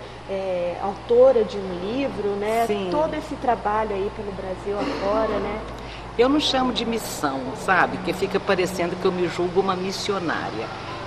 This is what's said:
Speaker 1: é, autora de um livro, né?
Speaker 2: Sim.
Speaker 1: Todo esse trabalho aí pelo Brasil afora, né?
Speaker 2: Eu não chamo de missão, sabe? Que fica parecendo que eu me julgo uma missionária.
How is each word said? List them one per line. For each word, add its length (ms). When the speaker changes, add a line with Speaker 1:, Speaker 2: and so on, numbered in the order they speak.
Speaker 1:
é, 540
autora 600
de 120
um 300
livro, 460
né? 340
Speaker 2:
Sim. 240
Speaker 1:
Todo 240
esse 220
trabalho 560
aí 240
pelo 160
Brasil 480
afora, 600
né? 220
Speaker 2:
Eu 100
não 120
chamo 340
de 100
missão, 560
sabe? 400
Que 140
fica 280
parecendo 560
que 100
eu 60
me 160
julgo 320
uma 160
missionária. 920